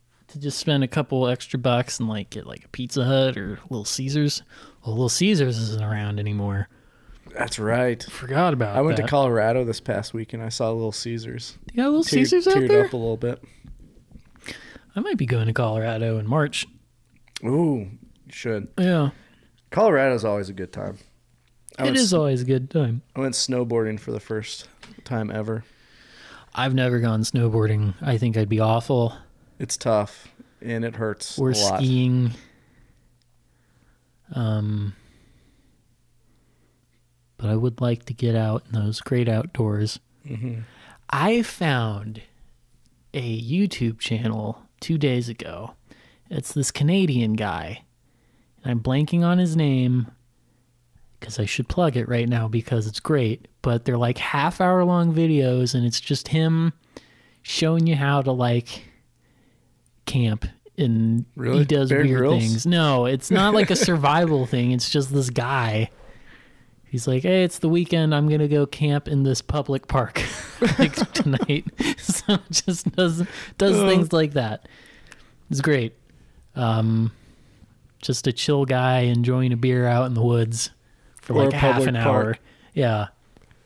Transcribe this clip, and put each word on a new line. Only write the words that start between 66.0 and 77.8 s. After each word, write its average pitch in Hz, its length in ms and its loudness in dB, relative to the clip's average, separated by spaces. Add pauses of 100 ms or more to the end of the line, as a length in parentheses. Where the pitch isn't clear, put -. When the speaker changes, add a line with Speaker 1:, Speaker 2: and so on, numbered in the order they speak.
Speaker 1:
He's 123 220 -6
like, 131 160 0
"Hey, 185 200 4
it's 175 160 -2
the 160 80 0
weekend. 160 460 2
I'm 147 160 2
gonna 151 180 2
go 147 200 4
camp 147 400 0
in 143 160 2
this 131 180 2
public 139 460 -4
park, 135 340 -2 (380)
<laughs> 190 180 2
like, 151 160 4
Speaker 2:
<laughs> - 200 -4
Speaker 1:
tonight." 143 520 0 (140)
<laughs> - 200 -2
So - 360 -2
it - 160 -6
just - 440 -2
does, 175 300 0 (320)
does 196 200 4
Speaker 2:
Oh. 202 120 4
Speaker 1:
things 175 240 2
like 156 200 2
that. 110 340 -4 (840)
It's 139 120 -2
great. 135 320 0 (600)
Um, 113 560 2 (920)